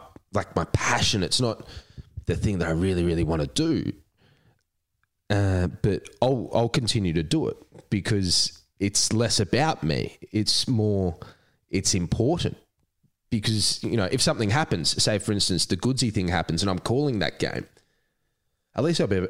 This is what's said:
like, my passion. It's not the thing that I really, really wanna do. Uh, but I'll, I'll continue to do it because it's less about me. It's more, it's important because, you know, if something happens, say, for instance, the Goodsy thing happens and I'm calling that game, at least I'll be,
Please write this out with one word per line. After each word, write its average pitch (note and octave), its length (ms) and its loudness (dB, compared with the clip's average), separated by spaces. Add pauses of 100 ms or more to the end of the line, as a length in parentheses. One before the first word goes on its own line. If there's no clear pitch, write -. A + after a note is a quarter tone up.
(320)
like, G2 240 -4
my F2 100 2
passion. - 560 0
It's - 180 0
not A#2+ 260 -2 (600)
the E2+ 100 0
thing F#2+ 220 0
that E2+ 100 0
I E2 40 -2
really, F2 320 0
really E2+ 200 0
wanna D#2 220 0
do. D3+ 460 -2 (1400)
Uh, F#2+ 380 2
but - 400 -2 (120)
I'll, B2 320 0
I'll A#2 160 2
continue G#2+ 460 0
to E2+ 80 2
do C#3 260 0
it - 80 -6 (340)
because G2 720 0 (200)
it's - 320 0
less A2+ 280 2
about C3 420 0
me. C#2+ 360 -2 (140)
It's - 360 0
more, G#2 480 2 (540)
it's - 240 0
important A2 640 0 (760)
because, G#2+ 520 0
you A2+ 140 -2
know, F#2+ 140 2
if C3 100 0
something A2+ 300 0
happens, A2 520 0
say, G#2+ 160 2
for G#2+ 140 -2
instance, F#2+ 340 0
the G2 100 -2
Goodsy A#2+ 360 0
thing F#2 160 0
happens E2+ 340 0
and G2 80 0
I'm F2+ 100 -2
calling C3 400 -2
that D2+ 180 -4
game, - 280 -6 (1080)
at A#2+ 100 0
least E3 160 2
I'll D3+ 60 2
be, F#2+ 240 0